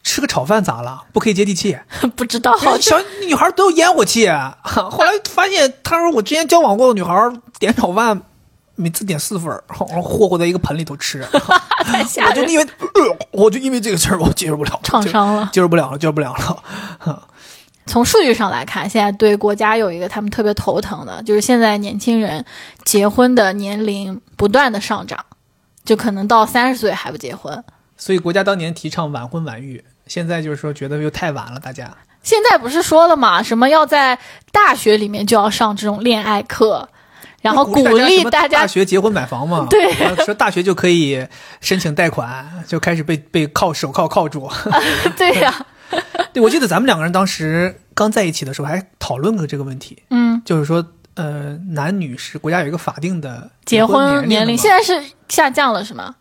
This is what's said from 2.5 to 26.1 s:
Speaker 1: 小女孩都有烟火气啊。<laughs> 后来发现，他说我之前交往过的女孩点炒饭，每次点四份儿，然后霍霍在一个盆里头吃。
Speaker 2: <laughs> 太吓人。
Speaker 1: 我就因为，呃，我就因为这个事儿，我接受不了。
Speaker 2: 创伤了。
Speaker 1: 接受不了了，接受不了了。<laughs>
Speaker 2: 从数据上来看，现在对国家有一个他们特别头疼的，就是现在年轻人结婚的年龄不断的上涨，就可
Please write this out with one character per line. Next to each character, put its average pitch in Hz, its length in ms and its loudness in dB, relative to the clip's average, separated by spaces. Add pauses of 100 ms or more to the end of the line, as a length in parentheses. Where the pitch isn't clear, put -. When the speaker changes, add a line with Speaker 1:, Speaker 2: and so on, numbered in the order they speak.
Speaker 1:
小 359 220 4 (240)
女 330 80 0
孩 349 200 4
都 370 180 4
有 320 60 0
烟 339 140 4
火 262 140 4
气 226 220 2
啊。 139 300 -2
<laughs> - 40 -20
后 - 420 -2
来 349 80 4 (160)
发 359 220 0
现， 294 320 2
他 330 160 0
说 339 140 2
我 240 100 2
之 294 140 -4
前 320 120 -2
交 339 120 6
往 214 180 4
过 254 120 6
的 233 40 4
女 190 80 -2
孩 170 140 -2 (420)
点 208 180 0
炒 - 160 0
饭， 214 300 0 (540)
每 170 160 -2
次 190 120 -8
点 170 160 -2
四 190 200 -6
份 165 100 -8
儿， - 180 -10
然 - 280 -8
后 175 80 -2
霍 202 260 2
霍 180 80 2
在 170 80 2
一 175 60 2
个 180 80 -2
盆 151 180 -4
里 165 80 -6
头 143 100 -12
吃。 - 300 -10 (280)
Speaker 2:
<laughs> - 300 0
太 294 200 0
吓 - 260 0
人。 - 0 -
Speaker 1:
我 - 60 2
就 311 160 0
因 311 80 4
为， 311 40 2
呃， 294 540 0 (140)
我 214 180 4
就 208 80 0
因 262 140 -2
为 247 100 -2
这 220 80 -4
个 180 80 0
事 - 160 -2
儿， 180 60 -2
我 156 140 2
接 - 120 -4
受 156 100 -2
不 147 80 -6
了。 - 200 -4
Speaker 2:
创 226 180 0
伤 202 340 0
了。 208 160 -4
Speaker 1:
接 185 80 -2
受 180 80 2
不 170 80 2
了 143 140 0
了， 139 80 -8
接 156 80 -4
受 156 60 2
不 147 100 -2
了 127 140 -6
了。 - 920 -10
<laughs> - 600 -20
Speaker 2:
从 233 160 0
数 440 180 4
据 262 120 4
上 208 180 -2
来 120 140 -6
看， 180 240 -6
现 220 140 0
在 202 80 0
对 208 260 2
国 208 160 0
家 214 240 0
有 208 140 0
一 170 80 -10
个 180 100 -6
他 214 120 -8
们 208 80 -4
特 226 120 -4
别 208 140 2
头 196 260 -2
疼 147 240 -12
的， 92 180 -14
就 214 120 2
是 208 60 2
现 240 180 2
在 214 180 2
年 202 220 -6
轻 233 200 0
人 156 240 -4 (400)
结 202 240 2
婚 247 280 4
的 196 180 4
年 202 320 -6
龄 196 340 -6 (160)
不 202 120 0
断 254 240 4
的 214 100 -6
上 196 240 -6
涨， - 180 -12 (600)
就 220 120 2
可 220 160 -4